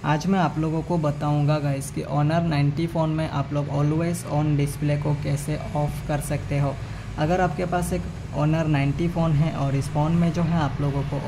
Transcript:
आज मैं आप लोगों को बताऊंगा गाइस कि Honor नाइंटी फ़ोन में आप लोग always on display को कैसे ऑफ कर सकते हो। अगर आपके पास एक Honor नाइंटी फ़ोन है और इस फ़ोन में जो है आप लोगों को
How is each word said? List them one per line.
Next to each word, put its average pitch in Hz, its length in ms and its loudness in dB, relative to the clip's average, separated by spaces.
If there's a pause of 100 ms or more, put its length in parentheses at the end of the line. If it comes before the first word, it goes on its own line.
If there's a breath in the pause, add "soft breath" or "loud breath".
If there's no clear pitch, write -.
आज 151 220 0
मैं 190 120 4
आप 160 200 2
लोगों 160 240 0
को 170 160 0
बताऊंगा 147 600 2
गाइस 139 320 -2
कि 156 140 -6
Honor 147 400 2
नाइंटी 147 420 2
फ़ोन 160 240 0
में 156 200 0
आप 143 220 -2
लोग 143 220 -2
always 156 560 0
on 151 280 2
display 147 440 0
को 151 200 2
कैसे 147 360 -2 (180)
ऑफ 147 320 -2
कर 147 140 0
सकते 143 360 -2
हो। 139 160 0 (440 loud breath)
अगर 165 220 2
आपके 180 260 0
पास 175 260 -2
एक 180 180 -4 (240)
Honor 156 340 2
नाइंटी 143 400 2
फ़ोन 165 260 0
है 156 220 2
और 139 200 0
इस 131 120 0
फ़ोन 156 280 2
में 170 160 4
जो 170 100 0
है 165 180 2
आप 143 200 0
लोगों 139 240 0
को 143 240 -2